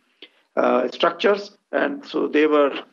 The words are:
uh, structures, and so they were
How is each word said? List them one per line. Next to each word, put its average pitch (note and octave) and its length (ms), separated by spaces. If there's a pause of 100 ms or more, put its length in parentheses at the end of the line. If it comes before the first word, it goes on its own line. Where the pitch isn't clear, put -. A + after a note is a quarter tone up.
(560)
uh, B2 340
structures, - 680 (140)
and C#3+ 340
so D3 220
they D3 180
were D3 480